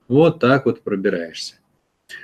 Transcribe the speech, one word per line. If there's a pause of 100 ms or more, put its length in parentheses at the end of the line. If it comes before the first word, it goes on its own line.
вот
так
вот
пробираешься. (680)